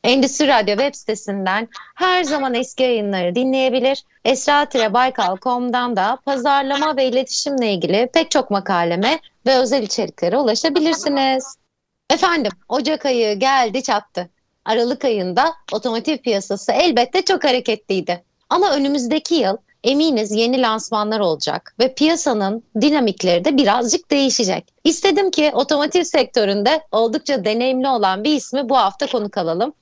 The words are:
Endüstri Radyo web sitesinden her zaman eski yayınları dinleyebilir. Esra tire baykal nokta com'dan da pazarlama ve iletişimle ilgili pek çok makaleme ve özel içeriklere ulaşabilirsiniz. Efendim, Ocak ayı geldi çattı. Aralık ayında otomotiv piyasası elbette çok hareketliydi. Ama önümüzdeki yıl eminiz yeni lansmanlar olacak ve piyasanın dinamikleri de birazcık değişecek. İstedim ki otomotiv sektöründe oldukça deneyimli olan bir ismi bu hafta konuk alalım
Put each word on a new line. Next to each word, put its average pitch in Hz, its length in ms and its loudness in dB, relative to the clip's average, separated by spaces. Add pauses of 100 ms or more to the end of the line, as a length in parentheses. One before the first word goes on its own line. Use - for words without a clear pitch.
Endüstri 269 440 2
Radyo 208 280 2
web 277 180 -2
sitesinden 202 720 -4 (260)
her 359 300 0
zaman 269 300 -2
eski 262 280 -4
yayınları 202 520 0
dinleyebilir. 262 720 0 (200)
Esra 285 400 2
tire 226 280 -2
baykal 247 380 2
nokta 190 200 -4
com'dan 247 460 -2
da 208 280 0
pazarlama 277 720 0
ve 262 100 2
iletişimle 254 680 -2
ilgili 185 420 0
pek 330 160 2
çok 175 200 0
makaleme 196 680 0 (280)
ve 262 100 4
özel 240 260 2
içeriklere 196 540 -4
ulaşabilirsiniz. 277 1200 0 (540)
Efendim, 320 420 0 (160)
Ocak 294 380 -2
ayı 226 320 0
geldi 262 440 0
çattı. 202 460 -4 (360)
Aralık 240 400 -2
ayında 220 480 0 (200)
otomotiv 233 440 -2
piyasası 196 560 -4
elbette 320 500 2
çok 370 220 0
hareketliydi. 214 800 -2 (280)
Ama 359 240 2
önümüzdeki 285 600 -2
yıl 214 220 0 (280)
eminiz 262 480 0
yeni 233 300 0
lansmanlar 220 580 -2
olacak 156 600 -4
ve 262 140 2
piyasanın 233 680 0 (180)
dinamikleri 196 640 2
de 285 120 2
birazcık 247 540 0
değişecek. 247 540 0 (200)
İstedim 381 460 2
ki 302 240 2
otomotiv 294 480 0
sektöründe 208 760 0 (120)
oldukça 226 520 0
deneyimli 254 440 0
olan 202 360 0
bir 302 100 2
ismi 262 340 -4
bu 269 80 2
hafta 214 300 0
konuk 208 320 -4
alalım 180 440 -2